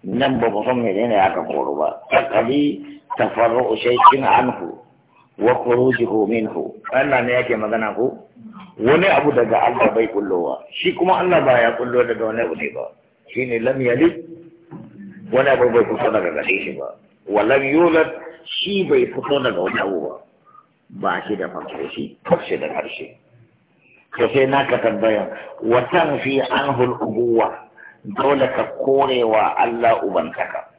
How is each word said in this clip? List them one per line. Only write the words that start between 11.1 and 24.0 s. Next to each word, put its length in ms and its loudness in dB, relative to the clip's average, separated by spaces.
Allah 240 4
ba 160 6
ya 160 4
kullo 240 0
daga 240 0
wani 160 -2
abu 160 -2
ne 160 -6
ba. 160 -10
Shi 160 -4
ne 140 -2
lam 180 -2
yalid, 480 2
wani 200 2
abu 200 4
bai 160 4
fito 240 -2
daga 240 0
gare 160 -4
shi 320 -4
ba. 160 -12
Wa 160 2
lam 160 4
yulad, 480 2
shi 440 -4
bai 160 4
fito 320 -4
daga 240 -2
wani 240 -4
abu 160 -4
ba. 140 -8
Ba 380 -4
shi 100 -2
da 100 -6
farko 460 -10
shi, 320 -12
ba 240 0
shi 80 -2
da 100 -6
ƙarshe. 480 -8